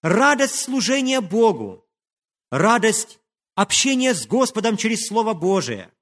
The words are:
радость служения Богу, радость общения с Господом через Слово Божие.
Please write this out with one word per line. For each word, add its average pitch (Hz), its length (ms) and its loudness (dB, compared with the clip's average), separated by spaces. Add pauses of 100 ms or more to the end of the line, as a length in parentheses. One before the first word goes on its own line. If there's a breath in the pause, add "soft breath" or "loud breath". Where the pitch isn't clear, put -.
радость 262 540 2
служения 262 640 -2
Богу, 165 640 0 (640)
радость 214 680 2 (360)
общения 254 580 0
с 147 140 -4
Господом 226 480 0
через 220 320 -4
Слово 220 260 0
Божие. 156 560 -2 (120)